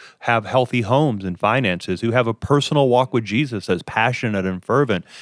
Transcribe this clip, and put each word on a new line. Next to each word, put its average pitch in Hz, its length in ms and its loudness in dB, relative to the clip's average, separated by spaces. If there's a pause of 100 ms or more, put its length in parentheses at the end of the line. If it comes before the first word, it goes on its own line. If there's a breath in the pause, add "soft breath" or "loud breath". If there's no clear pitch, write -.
(200 loud breath)
have 113 260 0
healthy 123 340 0
homes 113 460 0
and 90 120 -6
finances, 104 640 0
who 117 120 -2
have 123 140 2
a 117 60 0
personal 143 560 2
walk 123 240 2
with 120 100 0
Jesus 110 440 -4
that's 90 160 0
passionate 110 640 0
and 92 180 -4
fervent, 113 400 0 (180 loud breath)